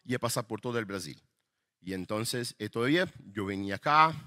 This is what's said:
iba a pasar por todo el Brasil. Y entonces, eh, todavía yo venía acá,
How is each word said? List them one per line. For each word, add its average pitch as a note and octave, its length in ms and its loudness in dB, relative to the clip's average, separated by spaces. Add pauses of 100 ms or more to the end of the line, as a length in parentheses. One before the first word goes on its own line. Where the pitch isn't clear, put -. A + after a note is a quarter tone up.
iba B2+ 120 -2
a - 20 -4
pasar A#2 280 0
por A2 140 -4
todo A#2+ 180 -2
el A2 60 -2
Brasil. F#2 360 -8 (600)
Y F#2 120 -6
entonces, G#2+ 640 -4
eh, G#2+ 100 -4
todavía D3 420 2 (220)
yo G#2 120 -2
venía G2 300 -2
acá, D#3 380 6 (140)